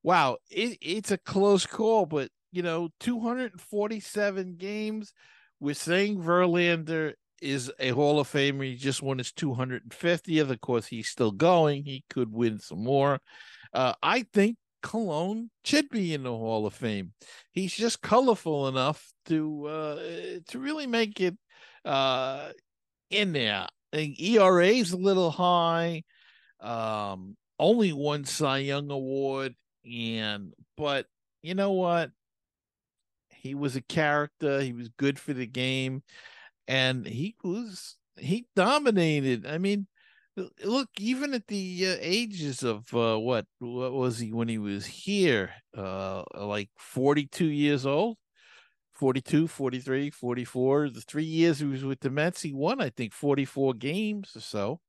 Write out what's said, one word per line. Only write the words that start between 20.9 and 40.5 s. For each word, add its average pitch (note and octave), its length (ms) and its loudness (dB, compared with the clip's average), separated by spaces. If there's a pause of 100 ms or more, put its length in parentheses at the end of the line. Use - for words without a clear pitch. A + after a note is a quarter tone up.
it, F#3 180 2 (460)
uh, C3+ 680 0 (580)
in G3 240 0
there. G#2 360 0 (240)
I D3+ 40 -4
think D#3 240 -4
E G#3 180 4
R F#3 220 8
A G3+ 180 6
is F#3+ 120 0
a F#3 60 -2
little F#3 340 4
high. E3+ 720 2 (580)
Um, G#2+ 760 -6 (220)
only G3+ 340 4
one D3 320 -2
Cy C3+ 340 0
Young C#3 320 -4
Award, C3+ 640 -4 (300)
and, A2 680 -6 (240)
but C#3+ 300 -2 (360)
you E3 120 -6
know G3 180 2
what? E3+ 380 2 (1200)
He - 240 -10
was C#3 220 -2
a B2+ 60 -2
character. D3 800 2
He C3 120 -2
was A#2+ 160 -10
good C#3 300 0
for - 140 -8
the B2+ 140 -4
game, C3 560 -2 (640)
and C3 400 0
he D#3 360 -6
was, G3 540 -8 (200)
he G3+ 300 -4 (100)
dominated. F3+ 880 2
I D3+ 120 -6
mean, G3 280 0 (520)
l-, F#3 120 -10 (140)